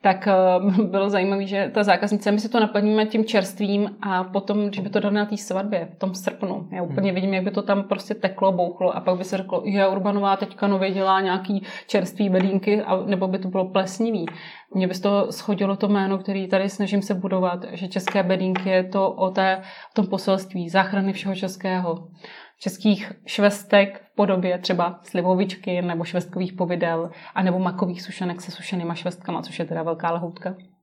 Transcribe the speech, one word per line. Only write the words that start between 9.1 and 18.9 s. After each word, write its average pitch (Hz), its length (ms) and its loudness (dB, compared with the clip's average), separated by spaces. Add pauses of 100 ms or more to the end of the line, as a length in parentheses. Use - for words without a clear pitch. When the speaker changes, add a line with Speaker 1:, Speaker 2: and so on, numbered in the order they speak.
Speaker 1:
by 180 60 -6
se 190 140 -4
řeklo, 190 280 -2
je 196 220 2
Urbanová 196 480 2
teďka 202 320 -4
nově 190 240 2
dělá 190 300 2
nějaký 190 420 0 (240)
čerstvý 196 420 0
bedínky, 190 520 4
a, 185 140 0 (100)
nebo 190 220 0
by 190 120 0
to 190 80 -6
bylo 185 220 0
plesnivý. 196 560 0 (480)
Mě 185 140 2
by 180 60 -2
z 185 60 -6
toho 202 320 2
shodilo 196 440 -2
to 202 120 -2
jméno, 196 300 2
který 190 300 -4
tady 190 220 2
snažím 196 320 0
se 196 120 -2
budovat, 185 580 0
že 180 160 -8
české 185 360 0
bedínky 185 460 0
je 185 140 4
to 190 280 0